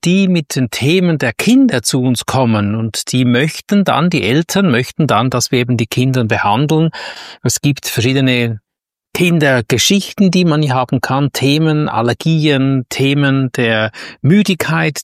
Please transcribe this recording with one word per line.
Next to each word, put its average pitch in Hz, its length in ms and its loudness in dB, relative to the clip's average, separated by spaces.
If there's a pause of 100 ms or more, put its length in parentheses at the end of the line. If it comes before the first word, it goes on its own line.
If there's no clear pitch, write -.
die 190 240 2
mit 175 260 -2
den 127 160 -2
Themen 165 480 0
der 123 140 -2
Kinder 233 500 2
zu - 180 -2
uns 127 260 -2
kommen 110 500 0
und 110 340 -6
die 127 140 2
möchten 147 580 0
dann, 147 260 0
die 156 140 0
Eltern 160 480 0
möchten 127 380 0
dann, 120 200 2
dass 123 220 -2
wir 127 80 0
eben 123 180 0
die 110 120 -2
Kinder 127 360 0
behandeln. 143 680 0 (520)
Es - 180 -2
gibt 143 260 -2
verschiedene 123 760 0 (540)
Kindergeschichten, 170 1160 2
die 180 140 2
man 156 180 2
hier 135 120 0
haben 127 260 -2
kann, 139 320 -2
Themen, 151 560 0
Allergien, 135 1000 0
Themen 135 680 0
der 110 340 0 (320)
Müdigkeit, 160 800 0